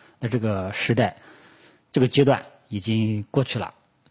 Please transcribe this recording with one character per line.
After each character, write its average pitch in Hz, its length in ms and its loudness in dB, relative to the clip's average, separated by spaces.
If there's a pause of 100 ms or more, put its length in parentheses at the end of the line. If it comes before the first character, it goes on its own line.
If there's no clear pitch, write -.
(180)
那 117 120 -6
这 120 80 -2
个 104 340 -4
时 - 220 -2
代， 120 240 0 (760)
这 143 80 2
个 127 80 4
阶 139 160 4
段 131 220 2 (220)
已 104 120 -6
经 107 500 -2
过 135 140 2
去 - 140 -6
了。 - 160 -8 (360)